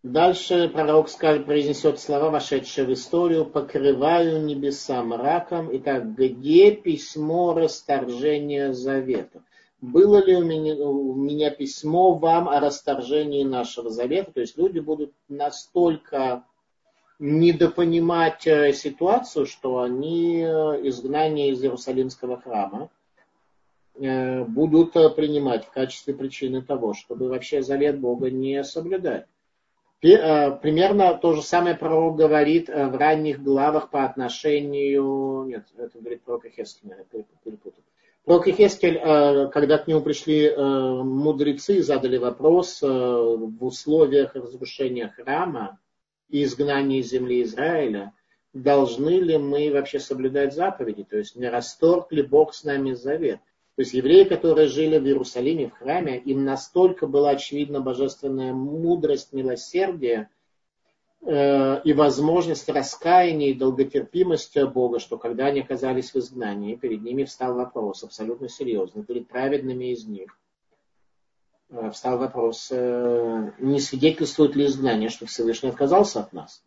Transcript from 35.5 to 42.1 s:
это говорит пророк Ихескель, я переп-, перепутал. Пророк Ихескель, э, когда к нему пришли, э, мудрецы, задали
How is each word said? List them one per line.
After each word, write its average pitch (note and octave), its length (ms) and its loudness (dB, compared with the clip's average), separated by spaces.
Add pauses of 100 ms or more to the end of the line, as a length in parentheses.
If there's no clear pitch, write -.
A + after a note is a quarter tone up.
это A#2 220 -14
говорит A#2+ 220 -10
пророк A#2+ 240 -8
Ихескель, A2 440 -16
я F#2+ 140 -20
переп-, G#2+ 240 -14 (160)
перепутал. G#2+ 400 -18 (420)
Пророк E3+ 220 6
Ихескель, F#3+ 500 4
э, C#3+ 520 4
когда D3 280 2
к - 100 -4
нему D#3 140 2
пришли, D3+ 460 2
э, C3+ 560 0
мудрецы, C#3+ 800 0
задали B2+ 340 0